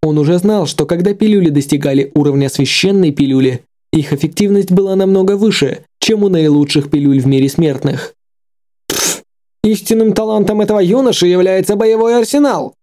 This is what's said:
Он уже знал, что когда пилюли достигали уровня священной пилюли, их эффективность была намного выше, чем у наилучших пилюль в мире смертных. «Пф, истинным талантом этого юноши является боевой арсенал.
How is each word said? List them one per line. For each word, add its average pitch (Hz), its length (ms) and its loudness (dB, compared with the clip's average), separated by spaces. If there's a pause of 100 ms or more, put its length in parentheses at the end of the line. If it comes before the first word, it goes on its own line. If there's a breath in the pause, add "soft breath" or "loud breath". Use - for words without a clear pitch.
Он 151 160 0
уже 151 180 0
знал, 196 300 0
что 147 180 -4
когда 175 300 -2
пилюли 202 340 2
достигали 143 640 -2
уровня 139 360 0
священной 180 640 0
пилюли, 131 520 0 (280)
их 151 220 -2
эффективность 196 580 -2
была 190 240 2
намного 190 420 2
выше, 196 480 -2 (140)
чем 220 240 0
у 202 60 2
наилучших 147 600 0
пилюль 143 280 2
в 123 60 -2
мире 135 240 2
смертных. 139 640 -4 (760)
«Пф, - 360 -6 (400)
истинным 220 500 0
талантом 214 480 0
этого 208 180 0
юноши 202 460 2
является 185 500 2
боевой 226 440 2
арсенал. 240 640 0